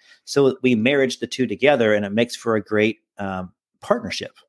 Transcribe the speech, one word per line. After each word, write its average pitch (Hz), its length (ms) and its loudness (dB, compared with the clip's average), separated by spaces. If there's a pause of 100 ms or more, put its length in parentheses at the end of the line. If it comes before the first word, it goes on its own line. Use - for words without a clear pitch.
(260)
So 139 360 2
we 127 140 2
marriage 131 440 0
the 117 80 -6
two 127 200 -4
together 117 460 2
and 104 120 0
it 98 60 -6
makes 120 240 0
for 117 200 -2
a 107 60 0
great, 107 380 0 (180)
um, 95 340 -8 (300)
partnership. - 500 -4 (180)